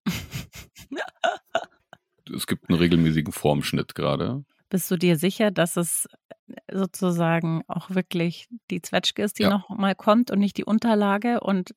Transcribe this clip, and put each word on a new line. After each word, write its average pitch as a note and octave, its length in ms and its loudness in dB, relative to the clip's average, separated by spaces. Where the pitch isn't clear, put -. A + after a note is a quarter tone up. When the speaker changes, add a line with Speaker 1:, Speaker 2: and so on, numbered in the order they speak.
Speaker 1:
<laughs> G3 120 -4
Speaker 2:
Es - 100 -6
gibt - 220 -4
einen E2+ 100 4
regelmäßigen E2 540 4
Formschnitt C#2+ 640 -2
gerade. E2+ 500 -2
Speaker 1:
Bist - 220 -4
du F3+ 80 0
dir F3 180 4
sicher, G3 340 0
dass F3 280 0
es - 280 -2
sozusagen E3+ 960 0
auch F3 200 -6
wirklich F3 600 -4
die F3+ 120 -4
Zwetschge - 400 -2
ist, G#3 160 -2
die G#3 60 2
Speaker 2:
Ja. G3 60 4
Speaker 1:
noch G3+ 200 -2
mal G3 240 0
kommt A#3 360 4
und G3 80 2
nicht G3+ 200 2
die - 80 -2
Unterlage G#3+ 760 2
und F#3+ 360 0